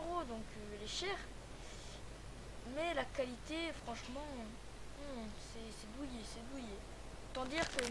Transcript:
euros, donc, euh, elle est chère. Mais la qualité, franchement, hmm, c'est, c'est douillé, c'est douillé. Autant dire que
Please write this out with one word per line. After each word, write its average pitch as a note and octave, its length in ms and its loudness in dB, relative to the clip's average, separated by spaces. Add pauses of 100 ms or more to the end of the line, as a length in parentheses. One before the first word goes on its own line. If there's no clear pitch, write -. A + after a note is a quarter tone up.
euros, E4+ 220 4
donc, A3+ 200 0 (140)
euh, G#3 180 -2
elle G3+ 80 -4
est G#3+ 40 -2
chère. F#4 320 2 (1600)
Mais E4 180 6
la C4 120 6
qualité, D4+ 680 2 (120)
franchement, A#3+ 420 -2 (760)
hmm, C4 280 -2 (100)
c'est, - 420 -4
c'est G#3+ 180 -4
douillé, B3+ 280 0
c'est A3+ 260 -4
douillé. A#3 240 -2 (560)
Autant B3+ 140 4
dire D#4+ 300 6
que A#3+ 160 8